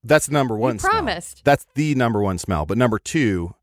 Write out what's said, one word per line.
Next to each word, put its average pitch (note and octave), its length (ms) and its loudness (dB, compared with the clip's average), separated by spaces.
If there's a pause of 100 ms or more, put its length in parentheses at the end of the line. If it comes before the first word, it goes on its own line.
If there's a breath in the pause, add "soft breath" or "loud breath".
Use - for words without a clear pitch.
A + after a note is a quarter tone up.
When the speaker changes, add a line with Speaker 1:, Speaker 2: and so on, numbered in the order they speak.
Speaker 1:
That's C#3+ 260 2
number C3+ 280 0
one A#2+ 180 0
Speaker 2:
You G#2 60 -8
Speaker 1:
smell. F#4+ 100 0
Speaker 2:
promised. C4+ 540 -4
Speaker 1:
That's - 300 2
the D3 200 0
number A#2 260 0
one F#2+ 180 -2
smell. D#2 280 -2
But G2 120 -2
number A#2 200 2
two G2 640 -2